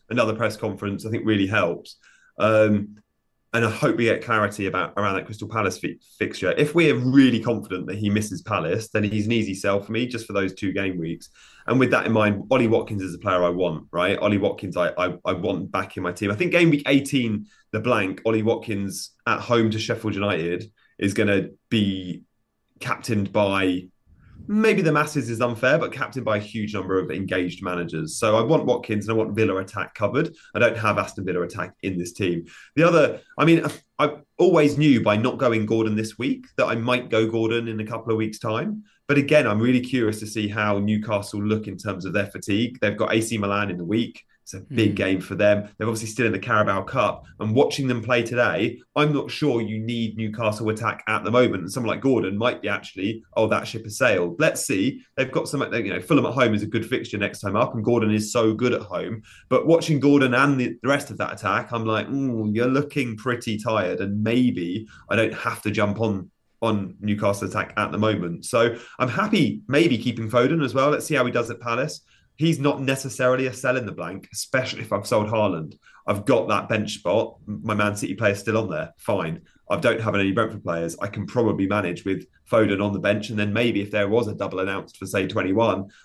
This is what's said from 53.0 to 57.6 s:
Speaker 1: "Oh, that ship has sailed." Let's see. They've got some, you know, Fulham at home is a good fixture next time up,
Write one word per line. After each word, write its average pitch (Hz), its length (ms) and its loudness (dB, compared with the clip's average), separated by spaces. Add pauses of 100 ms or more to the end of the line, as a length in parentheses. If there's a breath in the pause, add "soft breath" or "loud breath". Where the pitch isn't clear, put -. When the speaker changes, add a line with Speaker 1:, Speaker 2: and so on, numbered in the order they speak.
Speaker 1:
"Oh, 110 100 4
that - 200 0
ship - 180 -10
has 107 120 -10
sailed." 90 420 2
Let's - 260 0
see. 107 360 0 (140 loud breath)
They've 131 160 -2
got - 160 -2
some, 139 140 -4 (120)
you 101 200 -2
know, 90 80 -4
Fulham 151 240 4
at - 80 -2
home 120 200 4
is 101 80 0
a 104 60 -6
good 110 180 -2
fixture - 320 -4
next 98 220 -4
time 98 160 -4
up, 123 180 2